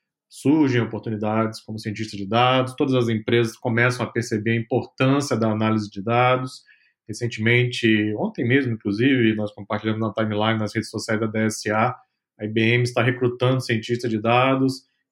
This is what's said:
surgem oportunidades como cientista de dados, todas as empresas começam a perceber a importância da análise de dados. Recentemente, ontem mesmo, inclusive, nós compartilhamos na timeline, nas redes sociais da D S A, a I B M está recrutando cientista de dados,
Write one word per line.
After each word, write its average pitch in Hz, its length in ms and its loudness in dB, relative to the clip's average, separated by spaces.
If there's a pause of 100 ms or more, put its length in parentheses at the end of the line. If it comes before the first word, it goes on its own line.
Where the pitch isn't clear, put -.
(260)
surgem 135 540 2
oportunidades 110 800 -2
como 110 180 -12
cientista 110 380 -8
de 98 100 -10
dados, 123 520 2
todas 139 160 0
as 120 160 2
empresas 117 480 0
começam 120 480 0
a - 40 -8
perceber 113 420 -2
a 113 40 2
importância 131 800 0
da 110 140 2
análise 107 400 0
de 101 120 -12
dados. 123 600 0 (440)
Recentemente, 113 1120 0
ontem 170 260 -4
mesmo, 127 300 2
inclusive, 110 640 2
nós 104 180 -6
compartilhamos 107 480 -4
na 110 140 -4
timeline, 110 440 0
nas 107 160 -4
redes 107 140 -4
sociais 107 320 -4
da 113 60 -2
D 110 140 -4
S 107 300 -2
A, 113 240 2 (440)
a 110 60 -10
I 107 40 -4
B 107 120 0
M 117 240 4
está 120 180 0
recrutando 127 580 0
cientista 120 480 -4
de 110 100 -2
dados, 131 680 2 (280)